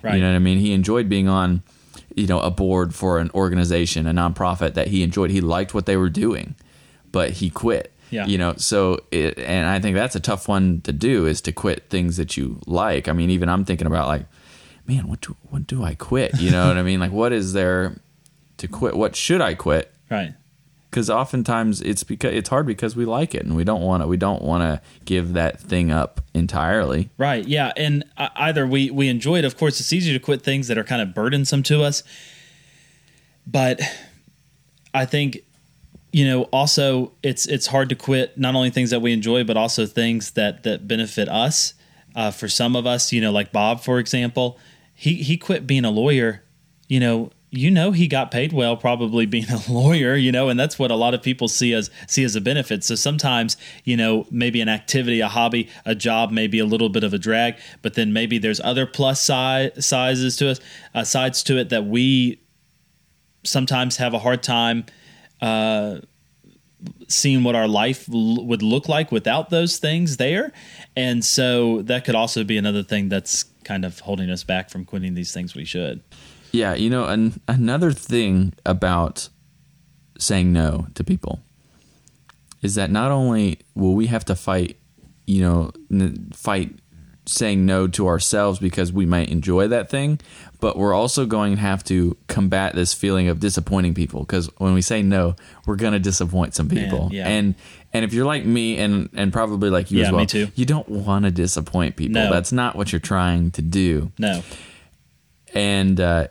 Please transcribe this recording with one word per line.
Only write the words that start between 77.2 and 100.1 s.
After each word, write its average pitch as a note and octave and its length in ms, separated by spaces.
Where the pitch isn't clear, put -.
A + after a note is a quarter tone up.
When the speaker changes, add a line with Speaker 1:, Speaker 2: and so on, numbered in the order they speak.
Speaker 2:
another B2+ 460
thing G2 600
about F2+ 640
saying F2+ 340
no D#2+ 420
to - 100
people - 360
is G2 120
that G2 160
not A2+ 220
only A2+ 460
will F#2+ 200
we A2 120
have A2+ 180
to G2 100
fight, F#2 440
you G2 160
know, E2+ 280
n-, F#2 420
fight - 460
saying G2 400
no F#2+ 200
to F#2 200
ourselves F#2 520
because F2+ 320
we F#2+ 140
might E2+ 240
enjoy F2+ 400
that A2+ 220
thing, C#3+ 280
but - 180
we're G2 160
also B2 320
going G#2 300
to G2 40
have G2 240
to F2 320
combat F#2+ 480
this F2 200
feeling F#2+ 340
of E2 100
disappointing F#2 540
people, D#2 320
'cause F2 320
when F#2+ 160
we F#2 80
say G#2+ 220
no, F#2+ 340
we're G#2 100
gonna G#2 220
disappoint F#2 560
some D#2 140
Speaker 1:
Man, - 160
Speaker 2:
people. D2 280
Speaker 1:
yeah. F#2+ 160
Speaker 2:
And, G2+ 260
and A2+ 140
if G#2+ 80
you're B2 100
like D3 220
me A2+ 320
and, G2+ 340
and G2 220
probably G#2 340
like F#2 220
you G2+ 80
Speaker 1:
Yeah, A2 80
Speaker 2:
as G2 60